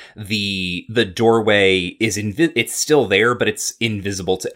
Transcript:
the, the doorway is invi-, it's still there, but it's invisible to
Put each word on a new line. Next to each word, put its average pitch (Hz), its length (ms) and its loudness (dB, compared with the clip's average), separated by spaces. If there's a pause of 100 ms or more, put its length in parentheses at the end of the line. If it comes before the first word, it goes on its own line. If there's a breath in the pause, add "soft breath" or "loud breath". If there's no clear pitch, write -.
(160 loud breath)
the, 98 720 -4
the 113 160 0
doorway 101 960 2
is 110 180 0
invi-, 107 380 0
it's 113 180 0
still 143 320 2
there, 107 300 2
but 110 100 -2
it's - 320 -6
invisible 98 580 -2
to - 200 -8